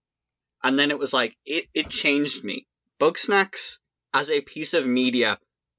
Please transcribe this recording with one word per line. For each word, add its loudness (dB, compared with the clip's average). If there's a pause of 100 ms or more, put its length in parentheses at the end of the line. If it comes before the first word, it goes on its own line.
(640)
and 2
then 2
it -4
was -2
like, 0 (120)
it, -6
it -4
changed 0
me. -10 (320)
Bugsnax 2 (340)
as 0
a 2
piece -4
of 2
media 0 (400)